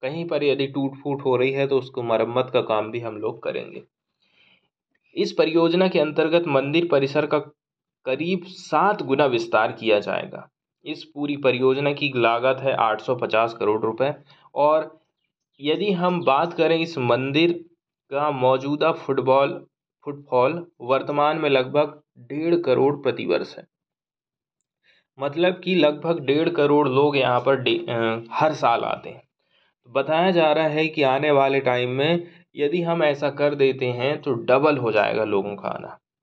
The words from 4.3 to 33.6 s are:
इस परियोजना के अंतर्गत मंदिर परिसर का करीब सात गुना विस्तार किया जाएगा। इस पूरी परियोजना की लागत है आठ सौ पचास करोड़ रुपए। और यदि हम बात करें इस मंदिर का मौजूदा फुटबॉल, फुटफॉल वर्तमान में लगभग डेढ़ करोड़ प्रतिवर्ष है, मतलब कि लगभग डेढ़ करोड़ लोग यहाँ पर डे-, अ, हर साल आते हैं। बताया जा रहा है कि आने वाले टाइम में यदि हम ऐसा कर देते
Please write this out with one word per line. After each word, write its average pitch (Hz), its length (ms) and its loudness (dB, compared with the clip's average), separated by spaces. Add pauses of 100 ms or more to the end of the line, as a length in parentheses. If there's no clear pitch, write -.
इस 196 160 -2
परियोजना 165 560 2
के 185 120 2
अंतर्गत 160 480 2
मंदिर 143 440 2
परिसर 139 340 0
का 147 260 -2 (540)
करीब 165 380 -4
सात 180 580 -2
गुना 139 240 2
विस्तार 117 460 0
किया 110 280 2
जाएगा। 95 500 -6 (360)
इस 151 180 -12
पूरी 147 340 -6
परियोजना 131 560 2
की 143 220 -4
लागत 120 440 2
है 135 140 -2
आठ 110 280 2
सौ 127 140 -2
पचास 113 380 0
करोड़ 107 280 0
रुपए। 113 340 -2 (400)
और 151 440 0 (640)
यदि 165 300 -2
हम 180 320 0
बात 143 300 2
करें 160 260 2
इस 165 180 -4
मंदिर 135 680 0 (440)
का 147 220 -2
मौजूदा 135 600 2
फुटबॉल, 135 760 0 (380)
फुटफॉल 143 600 -2 (140)
वर्तमान 147 560 0
में 156 120 -2
लगभग 139 520 0 (160)
डेढ़ 151 380 -2
करोड़ 135 400 2
प्रतिवर्ष - 600 -4
है, - 100 -20 (1500)
मतलब 170 440 0
कि 185 120 0
लगभग 151 440 2
डेढ़ 147 300 0
करोड़ 147 400 2
लोग 143 280 2
यहाँ 123 220 2
पर 135 160 2
डे-, 117 340 -2
अ, 113 300 -2 (120)
हर 156 220 0
साल 120 300 0
आते 110 260 -8
हैं। - 180 -20 (600)
बताया 156 440 0
जा 160 220 4
रहा 156 140 2
है 156 200 0
कि 156 160 0
आने 139 280 2
वाले 139 280 4
टाइम 123 300 0
में 156 380 0 (280)
यदि 151 260 -2
हम 170 220 0
ऐसा 143 260 0
कर 143 260 0
देते 131 300 2